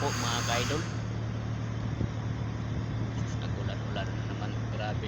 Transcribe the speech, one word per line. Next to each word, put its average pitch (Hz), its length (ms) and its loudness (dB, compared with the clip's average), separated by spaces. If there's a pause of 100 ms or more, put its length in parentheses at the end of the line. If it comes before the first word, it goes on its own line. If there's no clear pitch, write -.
po, 131 80 4
mga 117 300 2 (100)
ka-idol. 123 320 4 (2750)
Nag-ulan-ulan 101 600 0 (180)
naman, 107 240 -2 (240)
grabe 107 340 0